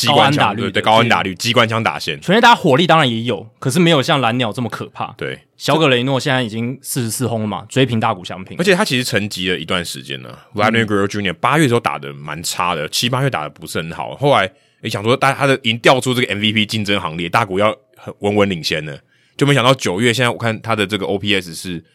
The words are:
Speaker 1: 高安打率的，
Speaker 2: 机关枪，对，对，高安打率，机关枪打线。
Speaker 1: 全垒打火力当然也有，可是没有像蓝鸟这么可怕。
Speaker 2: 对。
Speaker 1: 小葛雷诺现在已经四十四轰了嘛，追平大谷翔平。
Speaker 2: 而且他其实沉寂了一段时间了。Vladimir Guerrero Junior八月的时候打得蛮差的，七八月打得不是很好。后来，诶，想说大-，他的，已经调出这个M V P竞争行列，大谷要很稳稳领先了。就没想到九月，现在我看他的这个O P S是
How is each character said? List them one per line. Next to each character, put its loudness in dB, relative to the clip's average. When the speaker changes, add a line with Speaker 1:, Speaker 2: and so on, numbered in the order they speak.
Speaker 1:
高 4
安 4
打 2
率 -4
的， -2
Speaker 2:
机 -14
关 -
枪， -
对， -
对， -2
高 4
安 6
打 2
率， -4
机 -4
关 4
枪 -2
打 0
线。 -6
Speaker 1:
全 0
垒 4
打 6
火 2
力 2
当 6
然 4
也 -2
有， -4
可 -2
是 0
没 6
有 4
像 0
蓝 0
鸟 -2
这 -8
么 -4
可 -10
怕。 -12
Speaker 2:
对。 -8
Speaker 1:
小 0
葛 4
雷 4
诺 0
现 -2
在 0
已 -4
经 -6
四 -4
十 -2
四 -4
轰 -2
了 -2
嘛， -6
追 2
平 0
大 2
谷 -6
翔 -12
平。 -14
Speaker 2:
而 -2
且 4
他 0
其 -4
实 0
沉 -2
寂 -4
了 0
一 -8
段 -2
时 -10
间 -10
了。 -18
Vladimir 2
Guerrero 2
Junior -2
八 0
月 4
的 2
时 2
候 2
打 -4
得 -12
蛮 -12
差 -2
的， -4
七 -2
八 -2
月 0
打 -4
得 -8
不 -16
是 -8
很 -8
好。 -10
后 2
来， 0
诶， -6
想 -6
说 2
大-， 2
他 -2
的， 4
已 0
经 -2
调 4
出 -2
这 0
个 0
M -4
V 0
P 2
竞 -4
争 0
行 -6
列， -4
大 2
谷 -2
要 2
很 -16
稳 0
稳 4
领 -4
先 -4
了。 -12
就 0
没 0
想 2
到 6
九 -2
月， 2
现 0
在 2
我 -2
看 -4
他 -4
的 0
这 -4
个 -4
O -2
P 0
S -4
是 -8